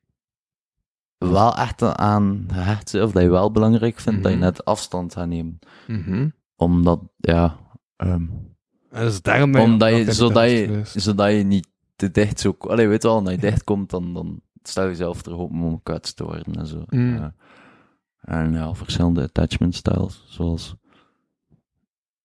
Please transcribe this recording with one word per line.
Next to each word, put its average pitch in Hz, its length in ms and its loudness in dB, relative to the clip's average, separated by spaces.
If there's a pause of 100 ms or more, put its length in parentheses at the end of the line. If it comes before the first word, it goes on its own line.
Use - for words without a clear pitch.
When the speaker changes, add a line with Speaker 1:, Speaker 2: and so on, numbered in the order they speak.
(1160)
Speaker 1:
wel 95 400 2
echt 120 240 -4
aan 101 680 0
gehecht 95 400 -4
bent, 101 120 0
of 110 80 0
dat 92 120 4
je 90 60 6
wel 92 220 4
belangrijk 110 480 2
vindt, 107 240 -2
dat 95 80 2
je 90 60 0
Speaker 2:
Mhm. 90 100 0
Speaker 1:
net - 180 -4
afstand 90 480 -4
gaat 87 140 -8
nemen. 82 320 -8 (280)
Speaker 2:
Mhm. 110 420 -4 (260)
Speaker 1:
Omdat, 87 460 2 (160)
ja, 85 400 2 (380)
ehm, 90 300 -4 (640)
Speaker 2:
En 113 160 -6
dus 101 160 -2
daarom 131 300 4
ben 131 100 6
je 113 60 8
Speaker 1:
omdat 113 240 6
Speaker 2:
ook 113 60 6
Speaker 1:
je, 113 80 4
Speaker 2:
nog 110 80 2
Speaker 1:
zodat 117 360 4
je, 113 160 2
Speaker 2:
geweest. 104 360 -4
Speaker 1:
zodat 101 300 2
je 104 120 2
niet 98 240 0 (280)
te 98 160 -2
dicht 104 280 0
zo, 98 200 0
allee, 113 280 2
weet 107 140 2
je 120 60 0
wel, 113 120 4
als 95 100 -2
je 92 60 -2
Speaker 2:
Ja. 90 60 -4
Speaker 1:
dicht 104 220 0
komt, 98 260 -4
dan, 90 240 -6
dan 82 280 -10 (220)
stel - 200 -6
je 95 60 0
jezelf 87 360 -6
er 85 120 -12
open 85 240 -8
om 82 140 -4
gekwetst 80 400 -10
te 82 80 -10
worden 80 320 -10
en 80 120 -8
zo. 78 220 -12
Speaker 2:
Mm. 123 260 -2
Speaker 1:
Ja. 78 180 -8 (840)
En 80 340 -2
ja, 80 200 -4
verschillende 87 500 -2
attachment 82 520 -2
styles, 92 520 -4
zoals, 85 480 -6 (1500)